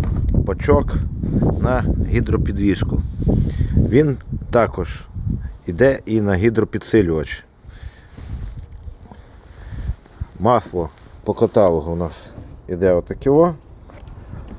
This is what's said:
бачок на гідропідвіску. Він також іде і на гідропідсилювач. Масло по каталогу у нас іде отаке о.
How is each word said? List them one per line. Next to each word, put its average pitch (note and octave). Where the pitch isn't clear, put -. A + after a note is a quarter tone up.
бачок C#3
на B2
гідропідвіску. G2+
Він C#3
також G#2
іде A#2
і A2
на G2+
гідропідсилювач. G2+
Масло F2+
по G#2
каталогу F2
у E2+
нас E2+
іде F2+
отаке -
о. E3